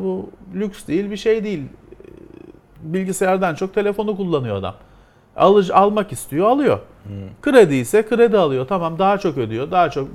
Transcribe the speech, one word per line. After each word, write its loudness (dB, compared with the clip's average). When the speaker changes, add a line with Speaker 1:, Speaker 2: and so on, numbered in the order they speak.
Speaker 1:
bu -6
lüks -8
değil, -4
bir -8
şey 0
değil. -6
Bilgisayardan -2
çok -8
telefonu -2
kullanıyor -4
adam. -8
Alıcı, 4
almak 2
istiyor, -2
alıyor. 2
Speaker 2:
Hmm. -14
Speaker 1:
Kredi 6
ise 2
kredi 4
alıyor. 0
Tamam, -4
daha 2
çok -2
ödüyor, -4
daha 2
çok -6